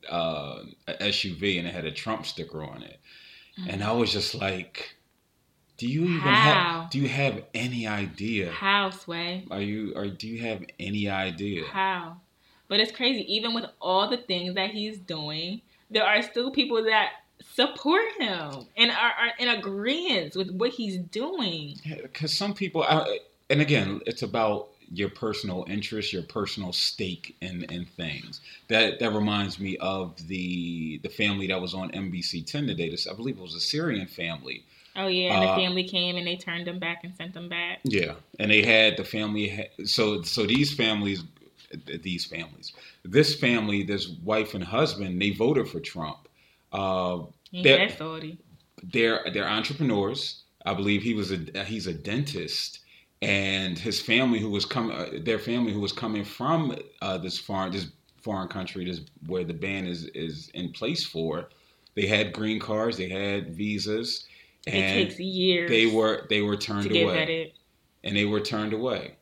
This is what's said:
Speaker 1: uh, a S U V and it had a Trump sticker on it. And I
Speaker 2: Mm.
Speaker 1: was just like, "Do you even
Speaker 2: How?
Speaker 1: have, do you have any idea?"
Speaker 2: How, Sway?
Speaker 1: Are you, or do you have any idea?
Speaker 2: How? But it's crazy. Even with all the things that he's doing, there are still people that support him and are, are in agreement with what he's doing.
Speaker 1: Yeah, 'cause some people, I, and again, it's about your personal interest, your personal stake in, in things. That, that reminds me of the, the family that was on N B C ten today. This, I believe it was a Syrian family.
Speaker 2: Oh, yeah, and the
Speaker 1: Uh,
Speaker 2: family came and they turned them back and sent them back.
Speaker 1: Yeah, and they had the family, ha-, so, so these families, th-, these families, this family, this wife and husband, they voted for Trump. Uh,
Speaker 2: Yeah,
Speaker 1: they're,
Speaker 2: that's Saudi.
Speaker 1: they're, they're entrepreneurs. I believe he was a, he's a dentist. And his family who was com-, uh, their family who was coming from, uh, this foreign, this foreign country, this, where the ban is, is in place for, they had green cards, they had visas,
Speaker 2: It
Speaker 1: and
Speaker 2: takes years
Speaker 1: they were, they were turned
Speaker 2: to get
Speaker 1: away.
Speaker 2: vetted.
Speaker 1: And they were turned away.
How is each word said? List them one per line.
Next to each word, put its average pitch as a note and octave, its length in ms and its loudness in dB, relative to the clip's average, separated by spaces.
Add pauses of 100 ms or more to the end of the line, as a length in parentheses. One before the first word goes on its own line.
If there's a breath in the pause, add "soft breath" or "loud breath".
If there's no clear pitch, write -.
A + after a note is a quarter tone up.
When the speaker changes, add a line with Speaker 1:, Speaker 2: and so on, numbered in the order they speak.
Speaker 1:
uh, D2+ 540 -2 (240)
a F2+ 160 -6
S G2+ 220 2
U F2+ 100 -4
V F#2 240 0
and E2+ 80 -4
it E2+ 80 -6
had E2 100 -6
a D#2 60 -2
Trump - 340 -4
sticker D#2+ 380 -8
on A#1+ 180 -10
it. - 180 -18 (680 loud breath)
And G2 160 -4
I G#2 40 0
Speaker 2:
Mm. A#2 120 2
Speaker 1:
was G#2+ 140 4
just G2+ 220 -2
like, G2 600 -6 (800)
"Do A#2+ 100 -6
you D3 180 2
even F3 160 2
Speaker 2:
How? F3+ 640 6
Speaker 1:
have, E3+ 80 -10
do C3+ 60 -2
you C#3 120 2
have C#3 340 0 (100)
any A#2 320 -2
idea?" G2+ 640 -2
Speaker 2:
How, G3 380 2
Sway? F3 600 -6
Speaker 1:
Are G2 100 -4
you, G#2 360 -2
or G2+ 100 -2
do G2+ 220 -8
you A2+ 140 -6
have A2 200 -4 (160)
any G2+ 300 -2
idea? F#2+ 560 -2
Speaker 2:
How? F3+ 560 -2 (480 soft breath)
But G#3 100 2
it's A3+ 140 2
crazy. B3 320 0 (100)
Even A3+ 180 -2
with A#3 120 -4 (160)
all F#3+ 280 4
the B3 60 2
things F3+ 400 -4
that G3 140 0
he's G#3+ 280 -6
doing, E3 640 -6 (300 soft breath)
there G#3+ 140 4
are G#3+ 160 6
still B3 300 -2
people A#3 340 2
that A3 260 4 (420)
support D4 520 4 (120)
him D#3+ 480 -4 (120)
and A#3 140 6
are, A3 200 2
are A#3 260 0
in B3 120 0
agreement G#3 880 -2
with F#3 140 -4
what G#3 200 0
he's G3+ 240 -4
doing. F3+ 880 -4
Speaker 1:
Yeah, D#3 300 -8
'cause D3+ 200 -2
some G3+ 200 0
people, E3+ 300 0
I, D3+ 360 2 (300)
and C#3+ 100 6
again, G#2+ 460 4
it's A2+ 160 -4
about G#2+ 480 2 (220)
your F#2 180 -2
personal G2+ 600 -4
interest, G#2 420 -4
your F2+ 120 -4
personal F#2+ 500 -4
stake - 680 -4
in, F2 240 -6
in F2 200 -8
things. C#2 560 -8 (280 loud breath)
That, A2 280 4
that A2+ 160 0
reminds G#2 460 0
me F#2+ 180 -4
of F2+ 500 -4
the, F2 760 -4
the F2+ 60 -6
family G2+ 360 0
that F#2 160 0
was F2+ 140 -6
on F#2 160 -6
N G2 180 -6
B F2 140 -6
C E2+ 180 -6
ten D3 240 -4
today. F2 240 -2
This, F2 180 -4
I F2+ 60 -8
believe A#2 240 -6
it F#2+ 40 -16
was E2+ 120 -12
a E2+ 60 -10
Syrian C3 480 -2
family. C#2+ 580 -8 (300 soft breath)
Speaker 2:
Oh, G3 100 -4
yeah, F3+ 300 2
and - 80 8
the F#2+ 60 6
Speaker 1:
Uh, F#2+ 80 4
Speaker 2:
family F#3 260 2
came F3+ 340 0
and F3 80 -4
they F3 120 -2
turned F3 280 -6
them F3 140 -6
back E3+ 240 -6
and F#3 120 -12
sent F3 200 -12
them F3 140 -12
back. F3 340 -4
Speaker 1:
Yeah, F2 320 0 (240)
and G#2 100 0
they G#2+ 140 8
had A2 340 8
the G2 60 -4
family, G#2 460 -2
ha-, G2 360 -8
so, G#2 380 2
so G#2+ 240 0
these C#3 260 4
families, G#2 500 0 (600)
th-, D2+ 160 -10
these F2+ 240 -4
families, - 480 -12 (300 loud breath)
this C3 320 6
family, G#2+ 480 2
this F#2 240 -2 (160)
wife G#2+ 320 0
and F#2 80 -4
husband, F#2+ 580 0
they G2+ 80 4
voted A2+ 380 2
for E2+ 120 -6
Trump. D#2 480 -8 (460 soft breath)
Uh, F#2 460 0 (320)
Speaker 2:
Yeah, F3+ 100 -6
Speaker 1:
they're, C3+ 160 10
Speaker 2:
that's G3+ 220 2
Saudi. D#3+ 400 -8 (420)
Speaker 1:
they're, A2+ 500 2
they're F#2+ 160 0
entrepreneurs. A2 960 0 (240)
I G2 80 0
believe G2+ 300 2
he A#2 100 2
was G2 180 0
a, F#2 340 -4
he's G#2 200 -6
a F2+ 80 -2
dentist. G2 840 -4 (420 soft breath)
And G2 560 2
his G2 220 -2
family A#2+ 400 4
who G#2+ 100 -2
was G2+ 140 0
com-, A#2 280 -2
uh, D2+ 160 -4 (140)
their A2 180 2
family A#2 340 2
who G#2 80 0
was G2 100 0
coming G#2+ 320 -4
from, C#3+ 500 0 (280)
uh, F#2+ 160 -2
this F2 200 -4
foreign, F#2+ 360 -2
this F#2+ 140 -4 (340)
foreign F#2+ 260 -4
country, F#2 380 -6
this, F2 160 -4 (260)
where F2+ 160 -2
the E2+ 100 -4
ban F#2+ 320 -4
is, F2 200 -6 (100)
is D#2+ 380 -6
in F2 180 -6
place C3+ 340 -2
for, D#2+ 440 -2 (460 soft breath)
they G#2 120 2
had G2+ 240 4
green G#2+ 300 -2
cards, A2 340 0
they F#2 140 -4
had G2+ 440 -2
visas, G#2 680 -2 (420 loud breath)
Speaker 2:
It D#3+ 80 -2
Speaker 1:
and F#3+ 360 4
Speaker 2:
takes - 100 -12
years F3+ 500 2
Speaker 1:
they A2+ 180 8
were, A2 420 2
they G#2 120 4
were G#2 140 2
turned G2+ 280 -2
Speaker 2:
to G2+ 100 2
get - 100 8
Speaker 1:
away. - 140 4
Speaker 2:
vetted. D#3+ 340 -2 (540)
Speaker 1:
And G2+ 100 -2
they G#2 80 6
were G#2 160 4
turned G#2+ 320 -2
away. A2 500 -2